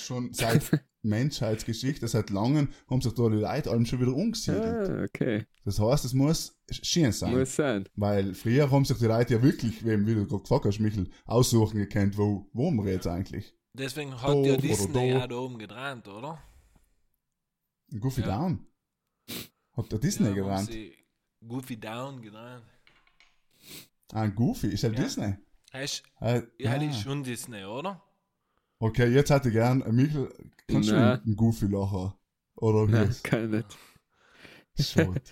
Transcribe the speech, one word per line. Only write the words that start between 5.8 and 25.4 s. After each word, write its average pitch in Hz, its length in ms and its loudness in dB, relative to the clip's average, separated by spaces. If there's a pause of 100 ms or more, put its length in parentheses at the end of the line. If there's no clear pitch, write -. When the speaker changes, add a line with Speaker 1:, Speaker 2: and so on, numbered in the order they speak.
Speaker 1:
heißt, 127 240 2
es 127 100 -4
muss 143 440 0 (120)
schön 147 420 0
sein. 113 260 0
Speaker 2:
Muss 131 180 0
sein. 117 380 0
Speaker 1:
Weil 101 400 0
früher 131 360 2
haben 139 140 6
sich 127 140 0
die 113 80 2
Leute 117 280 2
ja 113 80 2
wirklich, 120 420 2
wie, 107 220 2
wie 113 80 2
du 101 120 0
gerade 101 160 -4
gefragt - 220 0
hast, 107 160 0
Michel, 107 280 0 (160)
aussuchen 110 540 4
gekannt, 101 400 0
wo, 104 340 0
wo 139 200 -2
wir 98 200 0
jetzt 92 140 -2
eigentlich. 87 480 -6 (180)
Speaker 3:
Deswegen 135 480 -10
hat 139 100 -4
Speaker 1:
Da 147 40 4
Speaker 3:
ja 139 200 4
Speaker 1:
oder - 40 2
Speaker 3:
Disney 104 340 0
Speaker 1:
da. 123 100 2
Speaker 3:
ja 127 240 2
da 120 100 -6
oben 127 220 -8
getrennt, 110 500 -12
oder? 135 340 -12 (1600)
Speaker 1:
Goofy 127 220 -4
Speaker 3:
Ja. 98 160 -2
Speaker 1:
Down? 151 280 -2 (1120)
Hat - 160 -6
der 107 60 -2
Disney 170 300 0
Speaker 3:
Ja, - 60 2
haben - 20 -2 (300)
Speaker 1:
getrennt? 117 40 -8
Speaker 3:
sie 104 220 -12 (540)
Goofy 123 320 -10
Down 120 440 -10
getrennt. 113 420 -18 (1500)
Speaker 1:
Ah, 110 100 -4
ein 101 120 0
Goofy, 120 340 0
ist 98 140 -2
ja 117 80 0
Speaker 3:
Ja. 117 120 -2
Speaker 1:
Disney? 147 320 -4 (380)